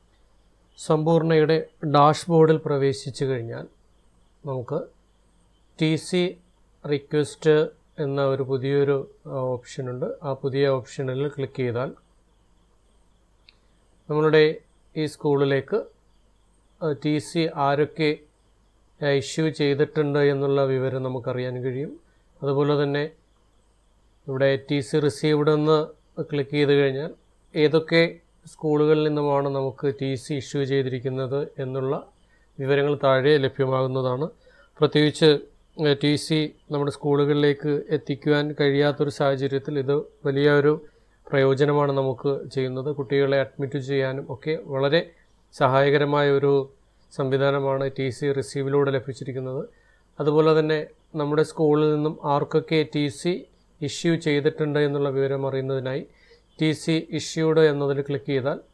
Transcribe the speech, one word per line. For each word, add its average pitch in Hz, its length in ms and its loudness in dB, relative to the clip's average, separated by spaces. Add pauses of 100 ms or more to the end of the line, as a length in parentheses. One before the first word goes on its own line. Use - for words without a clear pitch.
(760)
സമ്പൂർണ്ണയുടെ 160 880 2 (300)
ഡാഷ്ബോർഡിൽ 156 600 6
പ്രവേശിച്ചു 139 680 -2
കഴിഞ്ഞാൽ 123 420 -6 (800)
നമുക്ക് 131 340 -6 (1000)
ടി 156 140 2
സി 180 420 -4 (540)
റിക്വസ്റ്റ് 151 760 2 (320)
എന്ന 139 260 -2
ഒരു 135 180 0
പുതിയൊരു, 139 680 0 (160)
ആ, 151 40 -14
ഓപ്ഷനുണ്ട്. 127 760 -6 (180)
ആ 139 100 -4
പുതിയ 139 340 0
ഓപ്ഷനിൽ 131 600 -4
ക്ലിക്ക് 139 280 -8
ചെയ്താൽ 123 360 -4 (2250)
നമ്മളുടെ 156 460 4 (420)
ഈ 156 80 -2
സ്കൂളിലേക്ക്, 139 800 0 (1000)
ആ, 160 100 -2 (140)
ടി 151 120 0
സി 160 380 -2
ആരൊക്കെ, 147 640 0 (880)
ആ, 143 40 2
ഇഷ്യൂ 143 400 -2
ചെയ്തിട്ടുണ്ട് 147 680 0
എന്നുള്ള 139 440 2
വിവരം 131 400 -2
നമുക്കറിയാൻ 127 600 -6
കഴിയും. 139 360 -8 (440)
അതുപോലെ 143 400 0
തന്നെ 143 260 -4 (1160)
ഇവിടെ 135 440 0
ടി 143 80 2
സി 151 200 -2
റിസീവ്ഡ് 147 520 2
എന്ന് 151 360 2 (360)
ക്ലിക്ക് 139 280 -6
ചെയ്ത് 143 220 2
കഴിഞ്ഞാൽ 139 400 0 (420)
ഏതൊക്കെ 160 640 2 (260)
സ്കൂളുകളിൽ 151 580 2
നിന്നുമാണ് 143 460 0
നമുക്ക് 135 520 -4
ടി 135 140 -2
സി 139 180 -8
ഇഷ്യൂ 139 320 -4
ചെയ്തിരിക്കുന്നത് 131 840 -2 (120)
എന്നുള്ള 131 520 -4 (480)
വിവരങ്ങൾ 143 440 0
താഴെ 135 340 4
ലഭ്യമാകുന്നതാണ്. 131 920 -2 (500)
പ്രത്യേകിച്ച്, 151 600 4 (480)
ഏ, 143 60 4
ടി 147 220 0
സി 156 380 -2 (180)
നമ്മുടെ 143 200 -2
സ്കൂളുകളിലേക്ക് 147 1000 0
എത്തിക്കുവാൻ 147 680 -2
കഴിയാത്തൊരു 143 500 2
സാഹചര്യത്തിൽ 139 720 -2
ഇത് 139 180 0 (280)
വലിയ 143 260 2
ഒരു 147 340 2 (460)
പ്രയോജനമാണ് 143 600 2
നമുക്ക് 135 600 -2
ചെയ്യുന്നത്. 131 440 -4
കുട്ടികളെ 139 440 0
അഡ്മിറ്റ് 135 400 -4
ചെയ്യാനും 135 500 -2
ഒക്കെ 156 340 -6
വളരെ 139 480 0 (420)
സഹായകരമായ 143 800 4
ഒരു 139 380 2 (420)
സംവിധാനമാണ് 135 880 0
ടി 135 100 -2
സി 139 220 -2
റിസീവിലൂടെ 139 600 0
ലഭിച്ചിരിക്കുന്നത്. 131 760 -6 (540)
അതുപോലെ 156 400 4
തന്നെ 156 280 -2 (280)
നമ്മുടെ 147 280 0
സ്കൂളിൽ 151 520 2
നിന്നും 156 280 -4
ആർക്കൊക്കെ 156 720 0
ടി 147 120 0
സി 180 380 -4 (360)
ഇഷ്യൂ 165 340 0
ചെയ്തിട്ടുണ്ട് 151 640 0
എന്നുള്ള 143 300 0
വിവരം 135 380 -2
അറിയുന്നതിനായി 135 580 -4 (560)
ടി 156 100 2
സി 160 400 -2
ഇഷ്യൂഡ് 160 480 0
എന്നതിൽ 143 420 2
ക്ലിക്ക് 139 240 -6
ചെയ്താൽ 139 340 -2 (140)